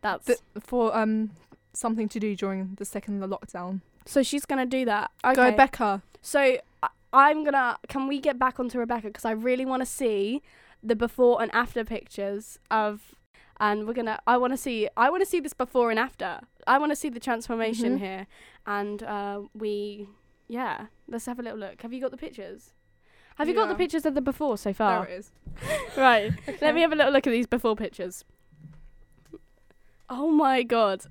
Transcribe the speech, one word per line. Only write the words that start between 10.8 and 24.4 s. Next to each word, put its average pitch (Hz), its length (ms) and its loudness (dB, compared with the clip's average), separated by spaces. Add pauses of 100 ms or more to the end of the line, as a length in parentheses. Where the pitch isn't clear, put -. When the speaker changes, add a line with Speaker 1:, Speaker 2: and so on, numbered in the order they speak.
Speaker 1:
the 226 120 0
before 240 460 4
and 226 120 -4
after 240 300 0
pictures 202 760 -8 (140)
of, 214 440 -2 (440)
and 208 280 0
we're 233 60 -4
gonna, 233 340 -4
I 247 100 6
wanna 254 200 0
see, 226 380 -2
I 247 140 6
wanna 370 160 2
see 349 140 0
this 285 140 -6
before 240 360 0
and 220 100 0
after. 208 420 -6 (260)
I 262 100 6
wanna 294 180 2
see 302 140 -6
the 233 100 -10
transformation 233 760 -2
Speaker 2:
Mm-hmm. 190 80 -4
Speaker 1:
here. 190 240 -10 (400)
And, 208 340 -4
uh, 202 400 -8 (140)
we, 208 540 -8 (380)
yeah, 226 400 -8 (200)
let's 233 180 -8
have 247 140 -10
a - 20 -10
little 220 160 -10
look. 196 240 -12
Have 233 120 -14
you 262 80 -10
got 262 100 -4
the 262 60 -18
pictures? 208 560 -16 (640)
Have 302 100 0
you 359 80 0
got 427 120 4
the 381 60 -2
Speaker 2:
Yeah. - 40 -4
Speaker 1:
pictures 320 280 -2
of 302 80 2
the 285 80 0
before 262 380 -2